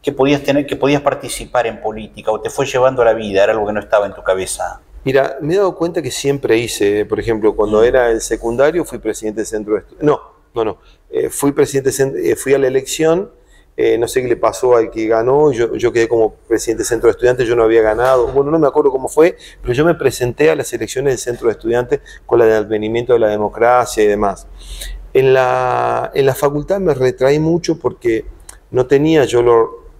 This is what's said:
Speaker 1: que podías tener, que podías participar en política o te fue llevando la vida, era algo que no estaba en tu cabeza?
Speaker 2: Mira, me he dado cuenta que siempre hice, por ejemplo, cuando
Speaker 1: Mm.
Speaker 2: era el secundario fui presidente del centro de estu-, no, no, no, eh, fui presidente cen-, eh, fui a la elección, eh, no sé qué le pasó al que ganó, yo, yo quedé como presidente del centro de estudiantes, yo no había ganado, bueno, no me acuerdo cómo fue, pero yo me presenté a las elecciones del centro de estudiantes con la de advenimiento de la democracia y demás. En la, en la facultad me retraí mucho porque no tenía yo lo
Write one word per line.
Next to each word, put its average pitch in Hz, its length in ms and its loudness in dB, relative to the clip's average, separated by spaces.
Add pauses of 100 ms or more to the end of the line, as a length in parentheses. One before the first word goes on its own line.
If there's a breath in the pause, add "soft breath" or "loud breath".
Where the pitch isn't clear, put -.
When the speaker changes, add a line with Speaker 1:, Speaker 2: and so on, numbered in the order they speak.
Speaker 1:
que 143 100 -4
podías 139 300 0
tener, 139 240 -2
que 131 100 -6
podías 139 260 0
participar 123 640 -4
en 110 160 -8
política 110 480 -8
o 110 100 -2
te - 100 -6
fue 143 160 -4
llevando 131 380 0
la 113 80 4
vida, 104 320 0
era 110 80 2
algo 110 140 -2
que 104 80 -4
no 104 60 -4
estaba 104 260 0
en 95 80 -10
tu - 80 -18
cabeza? 92 580 -4 (240)
Speaker 2:
Mira, 135 360 0
me 151 140 -4
he - 20 0
dado 196 200 0
cuenta 170 260 -4
que 131 80 -8
siempre 135 460 0
hice, 107 480 0
por 104 160 -4
ejemplo, 107 340 0
cuando 107 260 2
Speaker 1:
Mm. 113 40 6
Speaker 2:
era 123 260 4
el 110 100 0
secundario 127 640 0
fui 120 140 -10
presidente 107 420 -6
del 101 60 -4
centro 107 280 -4
de 98 80 -2
estu-, - 180 -20
no, 147 200 0 (340)
no, 117 100 -2
no, 104 140 -4 (320 soft breath)
eh, - 180 -2
fui 143 240 -2
presidente 135 380 0
cen-, 135 260 -2
eh, 110 180 0
fui 135 200 0
a 135 40 2
la 135 80 2
elección, 156 640 0 (460 soft breath)
eh, 113 200 2
no 113 120 -2
sé 131 120 -2
qué 127 60 -6
le 117 100 0
pasó 123 380 0
al 113 160 2
que 110 160 -6
ganó, 127 460 2
yo, 113 240 -2
yo 117 160 0
quedé 113 160 2
como 113 260 0
presidente 110 480 -4
del 101 60 -4
centro 113 180 -2
de 110 60 4
estudiantes, 123 340 0
yo 117 80 0
no 120 80 2
había 113 180 4
ganado, 117 460 2
bueno, 139 240 0
no 160 80 0
me 156 80 2
acuerdo 143 240 2
cómo 131 180 -6
fue, 160 280 2 (260 loud breath)
pero 127 100 -4
yo 135 120 0
me 170 100 2
presenté 139 560 0
a 156 60 0
las 135 160 -6
elecciones 127 400 -4
del 117 60 -2
centro 120 280 -6
de 110 60 2
estudiantes 120 480 -2 (260 loud breath)
con 120 140 2
la 113 60 6
de 110 80 4
advenimiento 110 580 -2
de 117 80 4
la 110 80 2
democracia 110 720 0
y 104 60 4
demás. 104 400 -2 (680 loud breath)
En 131 180 4
la, 123 800 0
en 139 140 2
la 131 80 2
facultad 147 460 -2
me 175 120 0
retraí 127 460 2
mucho 165 400 0
porque 113 460 -2 (480 loud breath)
no 127 140 0
tenía 147 400 4
yo 120 160 2
lo 117 420 2 (160)